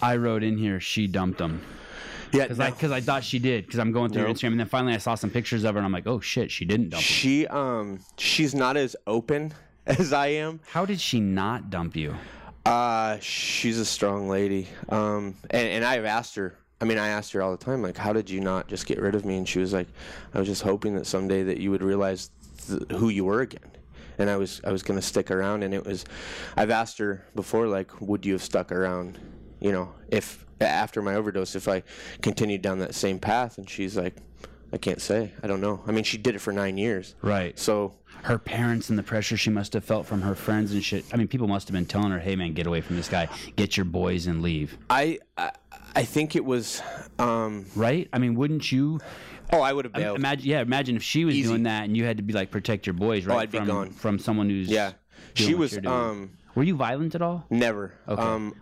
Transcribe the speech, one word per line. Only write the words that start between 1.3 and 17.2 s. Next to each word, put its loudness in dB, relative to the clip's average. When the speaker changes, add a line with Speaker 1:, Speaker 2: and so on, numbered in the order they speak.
Speaker 1:
him." -2
Speaker 2:
Yeah, 4
Speaker 1:
'Cause -2
I, 2
Speaker 2:
no. -4
Speaker 1:
'cause 0
I 0
thought 0
she -2
did, 2
'cause -2
I'm 4
going 2
through 0
Speaker 2:
Nope. 0
Speaker 1:
Instagram, 0
and 2
then 0
finally 2
I 0
saw 0
some -2
pictures 0
of 4
her, 0
and 2
I'm 0
like, -4
"Oh 0
shit, -2
she -6
didn't 2
dump -2
him." 2
Speaker 2:
She, 4
um, -2
she's 2
not 2
as 2
open 0
<laughs> -20
as 4
I 4
am. -2
Speaker 1:
How 0
did -2
she 2
not 0
dump -4
you? -2
Speaker 2:
Uh, 4
she's -2
a 0
strong 0
lady. 2
Um, 0
and, 2
and 0
I've 2
asked -2
her, -4
I 0
mean, 4
I 2
asked -2